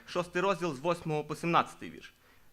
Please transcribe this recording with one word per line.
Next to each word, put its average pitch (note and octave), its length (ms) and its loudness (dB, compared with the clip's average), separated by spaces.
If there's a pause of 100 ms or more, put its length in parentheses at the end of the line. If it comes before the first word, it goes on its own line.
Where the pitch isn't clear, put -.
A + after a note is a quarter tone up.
шостий F3 360 -2
розділ, F3 340 0
з B2 40 -10
восьмого D#3+ 440 0
по D3+ 120 -6
сімнадцятий D3+ 540 2
вірш. - 240 -16 (400)